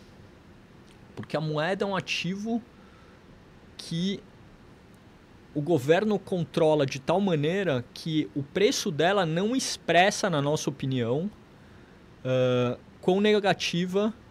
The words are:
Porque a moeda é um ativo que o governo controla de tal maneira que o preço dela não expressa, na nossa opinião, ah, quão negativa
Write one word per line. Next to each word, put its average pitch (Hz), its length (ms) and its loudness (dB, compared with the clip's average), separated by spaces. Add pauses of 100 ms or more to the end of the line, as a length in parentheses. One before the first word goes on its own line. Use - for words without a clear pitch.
(1160)
Porque - 220 -6
a 147 40 -4
moeda 160 440 -2
é - 20 -2
um 196 80 -4
ativo 202 640 -4 (1300)
que 180 300 -4 (1400)
o 147 60 -4
governo 170 580 2
controla 156 640 0
de 135 140 -6
tal 170 200 0
maneira 165 640 0 (100)
que 156 420 -2
o 139 80 -4
preço 202 480 0
dela 175 340 2
não 185 300 0
expressa, 196 760 2
na 151 120 0
nossa 147 280 -2
opinião, 135 600 -2 (920)
ah, 127 540 2 (240)
quão 185 180 2
negativa 202 960 0 (180)